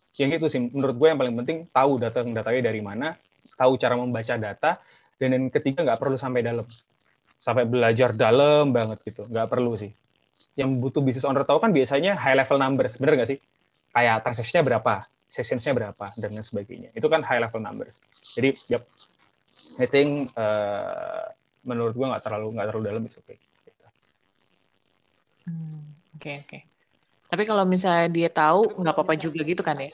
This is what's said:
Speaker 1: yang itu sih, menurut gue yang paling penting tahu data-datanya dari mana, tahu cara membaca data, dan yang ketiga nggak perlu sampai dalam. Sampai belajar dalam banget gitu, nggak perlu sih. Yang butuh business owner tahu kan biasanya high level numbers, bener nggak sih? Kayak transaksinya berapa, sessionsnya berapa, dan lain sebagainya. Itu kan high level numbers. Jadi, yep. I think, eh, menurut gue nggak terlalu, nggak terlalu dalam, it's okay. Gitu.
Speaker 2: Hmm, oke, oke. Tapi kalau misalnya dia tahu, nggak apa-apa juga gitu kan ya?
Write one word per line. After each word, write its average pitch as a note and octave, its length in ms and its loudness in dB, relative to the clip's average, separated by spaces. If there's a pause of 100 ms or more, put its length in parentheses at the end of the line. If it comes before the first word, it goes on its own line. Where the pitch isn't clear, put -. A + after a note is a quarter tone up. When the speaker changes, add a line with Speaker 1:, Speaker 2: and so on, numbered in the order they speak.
(200)
Speaker 1:
yang C#3 160 2
itu D#3+ 160 0
sih, C3 80 -2
menurut C3 400 -2
gue D3+ 80 8
yang D#3 120 4
paling B2 240 0
penting D#3+ 140 -4 (140)
tahu C3 300 4
data-datanya A#2 640 -2
dari A2 160 -2
mana, A#2 320 -6 (400)
tahu C3 240 4
cara B2 160 2
membaca A#2+ 400 -4
data, A2+ 440 -2 (400)
dan C3 160 0
yang C3 160 -2
ketiga C#3 320 -2
nggak B2 160 2
perlu C3+ 160 -2
sampai B2+ 260 -2
dalam. A#2 240 -4 (760)
Sampai A#2+ 280 0
belajar A#2 480 4
dalam C#3 560 6
banget A2 320 -2
gitu, G#2 240 -12
nggak A2+ 240 -2
perlu A#2+ 240 0
sih. G#2 160 -10 (640)
Yang C3+ 140 -2 (100)
butuh C3+ 240 0
business C3 240 0
owner C3+ 160 0
tahu D3 160 2
kan A3 160 2
biasanya C#3+ 400 2
high C3+ 240 2
level C3+ 160 2
numbers, C3+ 400 0
bener D3+ 240 2
nggak A#2 160 0
sih? - 40 -12 (520)
Kayak A#2 320 2
transaksinya A#2+ 400 0
berapa, A2+ 440 0 (200)
sessionsnya B2+ 480 -4
berapa, G#2 400 -6
dan G#2+ 200 -8
lain G#2+ 80 -12
sebagainya. - 520 -12
Itu D3 160 0
kan D#3+ 120 4
high A#2+ 200 0
level A2+ 160 -6
numbers. G#2+ 400 -12 (320)
Jadi, C3+ 240 0 (160)
yep. - 160 -4 (920)
I B2+ 80 0
think, C#3+ 480 2
eh, G2+ 920 -4 (420)
menurut A#2 280 -4
gue C3 120 -2
nggak A2+ 160 -6
terlalu, A2 320 -6
nggak G#2 160 -4
terlalu A2 160 -4
dalam, G#2+ 200 -4
it's - 120 -20
okay. - 160 -20 (280)
Gitu. - 220 -20 (1600)
Speaker 2:
Hmm, D#3+ 360 -12 (320)
oke, D3+ 160 -14 (160)
oke. C#3+ 120 -20 (680)
Tapi F3 140 -2
kalau G#3 200 2
misalnya F3+ 480 2
dia E3 200 0
tahu, F3 480 4
nggak D#3+ 160 0
apa-apa D#3 240 2
juga D#3 240 -6
gitu E3+ 200 -2
kan D3 160 -2
ya? C#3 140 -10